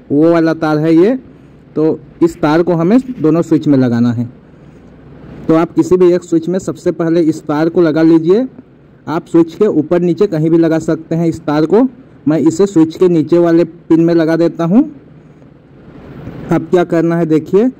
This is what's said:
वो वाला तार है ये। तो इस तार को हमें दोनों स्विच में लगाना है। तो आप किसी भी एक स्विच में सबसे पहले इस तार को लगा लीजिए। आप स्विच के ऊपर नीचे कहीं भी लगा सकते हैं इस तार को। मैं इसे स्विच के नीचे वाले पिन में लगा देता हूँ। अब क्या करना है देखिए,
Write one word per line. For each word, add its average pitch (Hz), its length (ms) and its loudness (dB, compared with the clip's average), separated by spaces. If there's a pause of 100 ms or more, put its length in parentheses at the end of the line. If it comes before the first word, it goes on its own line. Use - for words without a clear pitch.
(100)
वो 151 220 2
वाला 165 220 0
तार 156 240 -2
है 160 160 0
ये। 190 200 4 (640)
तो 156 220 -2 (240)
इस 170 180 0
तार 160 220 0
को 175 100 -2
हमें 170 260 0 (220)
दोनों 156 220 0
स्विच 156 240 -2
में 143 120 2
लगाना 120 340 0
है। 117 160 -6 (1200)
तो 160 60 2
आप 165 200 0
किसी 165 220 2
भी 180 160 4
एक 175 120 -2
स्विच 165 240 -4
में 185 100 -4
सबसे 170 340 -6
पहले 165 300 -2
इस 156 200 -2
तार 156 260 -2
को 170 140 0
लगा 160 200 0
लीजिए। 165 440 2 (600)
आप 160 200 -8
स्विच 165 280 0
के 208 140 0
ऊपर 156 340 -2
नीचे 175 240 0
कहीं 160 240 -2
भी 165 80 4
लगा 165 220 0
सकते 160 340 -6
हैं 170 120 -2
इस 156 160 -4
तार 156 240 -2
को। 196 160 2 (460)
मैं 156 120 2
इसे 165 260 0
स्विच 160 300 0
के 185 120 2
नीचे 170 300 0
वाले 170 260 2
पिन 165 400 0
में 170 100 2
लगा 165 220 0
देता 165 280 -2
हूँ। 196 180 4 (1700)
अब 165 200 -2
क्या 175 160 2
करना 170 300 0
है 170 100 -2
देखिए, 185 540 0